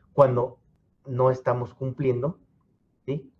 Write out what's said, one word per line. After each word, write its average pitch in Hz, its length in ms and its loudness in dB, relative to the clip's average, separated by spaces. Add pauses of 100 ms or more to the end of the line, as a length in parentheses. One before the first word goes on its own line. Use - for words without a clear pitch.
(120)
cuando 127 460 2 (480)
no 127 240 2
estamos 123 420 -2
cumpliendo, 131 680 -4 (680)
¿sí?, 143 340 -8